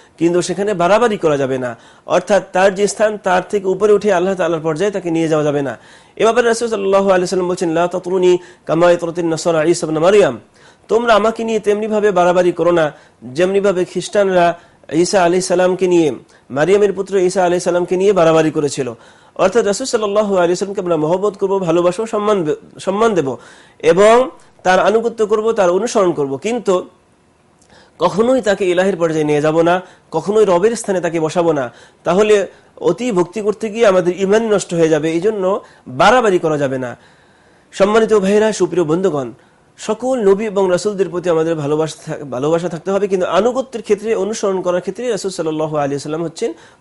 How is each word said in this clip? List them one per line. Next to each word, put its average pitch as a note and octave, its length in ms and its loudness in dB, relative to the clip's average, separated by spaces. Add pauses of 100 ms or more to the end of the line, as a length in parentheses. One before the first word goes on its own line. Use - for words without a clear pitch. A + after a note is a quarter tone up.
(180)
কিন্তু F3 240 0
সেখানে G3+ 320 -4
বাড়াবাড়ি G3+ 440 2
করা D3+ 200 0
যাবে C3+ 200 -2
না। B2 200 -8 (280)
অর্থাৎ F3 460 0
তার F#3+ 240 2
যে G3+ 120 0
স্থান, G#3+ 300 -2
তার F#3 320 0
থেকে G3 180 -4
উপরে F#3+ 260 2
উঠে G3+ 200 2
আল্লাহ F3+ 200 0
তাআলার E3+ 260 -2
পর্যায়ে D#3+ 320 -2
তাকে F3 200 -6
নিয়ে E3 160 0
যাওয়া D3+ 160 0
যাবে C#3+ 180 0
না। B2 160 -6 (380)
এ - 80 -2
ব্যাপারে A#3 240 2
রাসূল A#3 200 -2
সাল্লাল্লাহু G3 380 0
আলাইহি F#3 160 2
ওয়াসাল্লাম F#3 260 -2
বলছেন, F3+ 220 -2
"লা E3+ 180 0
তাতরুনি F3+ 500 0 (280)
কামা E3+ 260 4
ইয়াতরাতিন E3+ 360 -2
নাসারা D#3+ 360 0
ঈসা E3 240 0
ইবনে D#3 120 -2
মারইয়াম।" E3+ 400 4 (480)
তোমরা A#3 260 2
আমাকে A3 300 0
নিয়ে A3+ 160 -2
তেমনিভাবে G#3 520 0
বাড়াবাড়ি F3+ 400 2
করো E3 200 0
না, D#3+ 200 2 (320)
যেমনিভাবে F#3 640 0
খ্রিস্টানরা F3+ 760 0 (320)
ঈসা F3 320 2
আলাইহিস F3+ 240 0
সালামকে F#3 400 0
নিয়ে, E3 280 2 (360)
মারিয়ামের F#3+ 420 2
পুত্র F#3+ 240 -4
ঈসা F#3 240 0
আলাইহিস F3 220 0
সালামকে F3+ 340 -2
নিয়ে G3 160 2
বাড়াবাড়ি D#3+ 380 2
করেছিল। C#3+ 420 -4 (420)
অর্থাৎ G3 300 0
রাসূল G3+ 220 -2
সাল্লাল্লাহু G#3 460 -2
আলাইহি F3 160 2
ওয়াসাল্লামকে G3 320 -4
আমরা F3 160 -2
মহব্বত F#3 400 -2
করব, F#3+ 280 -2
ভালোবাসবো, F3 400 0
সম্মান G#3 380 0
বে-, - 360 -6
সম্মান G#3+ 340 0
দেব, C3+ 240 -2 (420)
এবং A3 500 4 (340)
তার F#3 160 4
আনুগত্য G#3+ 460 0
করব, G#3+ 260 0
তার G3 180 2
অনুসরণ F#3+ 420 0
করব, C#3 260 -4
কিন্তু G3 520 -2 (1120)
কখনোই A3 420 2
তাকে G3 280 0
ইলাহের F3+ 280 0
পর্যায়ে D#3+ 260 0
নিয়ে D3 180 0
যাব D#3 200 2
না, F3 200 2 (300)
কখনোই G3 340 2
রবের F#3+ 300 2
স্থানে F#3 260 -4
তাকে E3 180 -2
বসাবো D#3+ 340 0
না। B2+ 200 -4 (300)
তাহলে G3+ 440 2 (300)
অতি A3+ 340 -2
ভক্তি F3+ 300 -2
করতে G#3 280 -4
গিয়ে A3 180 2
আমাদের F3+ 340 2
ঈমান G3+ 260 2
নষ্ট G3+ 260 -2
হয়ে E3 160 2
যাবে, D#3 220 0
এই E3 100 -2
জন্য G3+ 400 -2 (260)
বাড়াবাড়ি F#3+ 520 2
করা D#3 180 -2
যাবে C3+ 200 -2
না। B2 180 -8 (760)
সম্মানিত G#3+ 420 2
ভাইরা, G#3 380 2
সুপ্রিয় F3 340 0
বন্ধুগণ, D3+ 460 -2 (460)
সকল B3 420 -4
নবী G3 260 2
এবং G3 240 -2
রাসূলদের F3+ 400 -2
প্রতি F3 200 -6
আমাদের D#3+ 260 0
ভালোবাসা D3+ 400 -4 (100)
থাক-, D3 200 -10
ভালোবাসা D3+ 440 -2
থাকতে E3 220 -8
হবে, G3 160 0
কিন্তু F#3 200 -2
আনুগত্যের A3 540 -2
ক্ষেত্রে, G#3 340 -2
অনুসরণ G3 460 -4
করার F3+ 200 -2
ক্ষেত্রে A#3 280 -8
রাসূল G3 220 -6
সাল্লাল্লাহু D#3 440 -4
আলাইহি C#3+ 180 -2
ওয়াসাল্লাম D3+ 300 -6
হচ্ছেন A3+ 300 -6 (280)